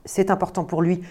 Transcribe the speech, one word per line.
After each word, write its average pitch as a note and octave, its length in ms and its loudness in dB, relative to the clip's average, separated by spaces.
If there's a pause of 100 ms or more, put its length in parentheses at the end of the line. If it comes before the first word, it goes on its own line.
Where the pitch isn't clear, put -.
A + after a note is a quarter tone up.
c'est F#3+ 280 0
important F#3 320 -2
pour D#3+ 180 0
lui, F3 280 2